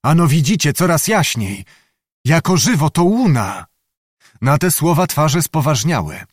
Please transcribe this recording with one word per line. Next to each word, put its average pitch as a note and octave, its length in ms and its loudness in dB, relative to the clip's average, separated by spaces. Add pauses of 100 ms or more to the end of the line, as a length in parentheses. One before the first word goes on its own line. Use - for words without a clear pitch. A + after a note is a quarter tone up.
„Ano E3 260 4
widzicie, D3 440 0
coraz E3+ 360 0
jaśniej.” G#2+ 560 -2 (600)
„Jako E3 320 2
żywo D#3 340 2
to F3 140 0
łuna.” F#3 600 0 (760)
Na C#3+ 160 2
te F3+ 120 0
słowa E3 360 0
twarze D3+ 360 0
spoważniały. C3 800 -2 (120)